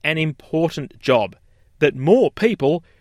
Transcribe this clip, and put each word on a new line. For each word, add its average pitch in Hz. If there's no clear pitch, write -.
an 156
important 156
job 110
that 147
more 165
people 175